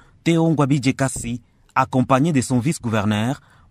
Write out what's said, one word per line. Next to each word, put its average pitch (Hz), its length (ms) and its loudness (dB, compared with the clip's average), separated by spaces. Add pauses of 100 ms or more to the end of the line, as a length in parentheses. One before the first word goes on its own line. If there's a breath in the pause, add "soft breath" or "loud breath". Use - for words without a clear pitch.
(240 soft breath)
Théo 165 260 2
Ngwabi 139 320 2
Djekasi, 127 580 -4 (320)
accompagné 131 600 2
de 131 80 2
son 127 180 -2
vice-gouverneur, 110 840 -2 (300 soft breath)